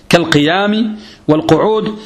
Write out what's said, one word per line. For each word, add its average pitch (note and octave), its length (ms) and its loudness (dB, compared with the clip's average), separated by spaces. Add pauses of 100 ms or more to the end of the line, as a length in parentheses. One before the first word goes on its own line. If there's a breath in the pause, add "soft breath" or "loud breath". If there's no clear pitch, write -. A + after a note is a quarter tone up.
كالقيام F3 920 0 (280 loud breath)
والقعود، F3+ 800 0